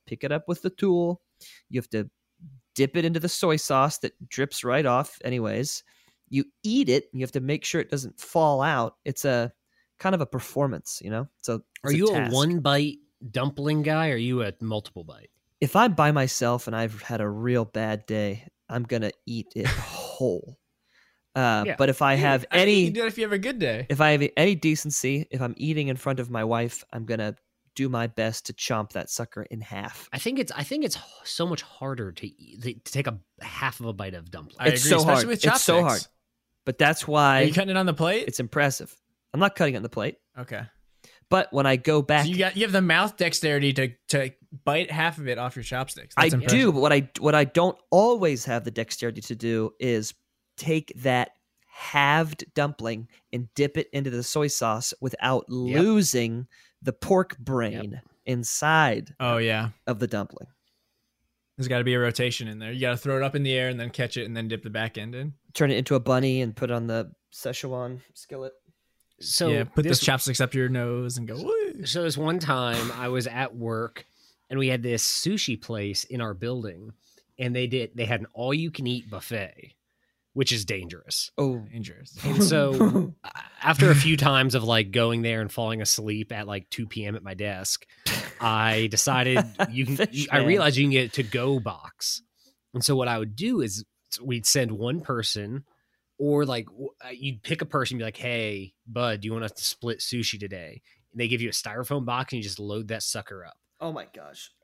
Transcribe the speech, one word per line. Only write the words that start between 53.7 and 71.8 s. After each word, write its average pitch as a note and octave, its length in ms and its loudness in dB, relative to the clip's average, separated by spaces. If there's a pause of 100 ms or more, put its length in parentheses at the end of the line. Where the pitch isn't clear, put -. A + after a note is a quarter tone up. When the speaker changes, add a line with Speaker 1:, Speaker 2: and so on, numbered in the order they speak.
Speaker 1:
it - 160 -4
into C#3 160 -2
the A#2+ 120 -4
soy D3 260 0
sauce A#2 520 -2
without B2+ 480 0
Speaker 2:
Yep. B2+ 340 0
Speaker 1:
losing B2+ 640 2 (360)
the B2+ 100 -2
pork - 460 0
brain A2 540 -4
Speaker 2:
Yep. B2+ 120 -14 (220)
Speaker 1:
inside C3 920 2
Speaker 3:
Oh, A#2+ 200 0
yeah. A2+ 320 0 (160)
Speaker 1:
of A#2+ 120 -2
the A#2 80 -2
dumpling. - 420 -6 (1080)
Speaker 3:
There's C3 120 -6
gotta B2 160 0
be B2 100 2
a B2 60 2
rotation A#2+ 480 0
in G#2+ 100 -12
there. A2 140 -10
You B2+ 80 -6
gotta B2 160 0
throw C3+ 200 -2
it C3 60 0
up C3+ 120 -2
in C#3+ 80 0
the C3+ 100 0
air B2+ 160 0
and B2+ 100 -4
then A#2+ 120 -6
catch - 260 -4
it A#2+ 80 -6
and A2+ 120 -8
then A2+ 120 -6
dip A2 140 -6
the A2 80 -10
back A2+ 280 -6
end A2 160 -10
in. C#3 200 -8 (200)
Speaker 1:
Turn C#3+ 160 2
it B2+ 60 2
into C3 180 0
a C3 60 4
bunny C3 400 2
and A2+ 160 -4
put B2 140 -4
it A#2+ 40 -2
on A#2 120 -2
the A2+ 260 -4 (200)
Szechuan B2+ 680 -8 (140)
skillet. C3 380 -14 (680)
Speaker 2:
So - 280 0
Speaker 3:
Yeah, A#2 160 2
put D3+ 180 0
Speaker 2:
this D3 180 2
Speaker 3:
those - 60 0
chopsticks C3+ 340 0
up B2+ 140 -2
your B2+ 140 0
nose B2 500 -2
and A2+ 100 -8
go, A2 80 -10
"Woo." D#4 500 -4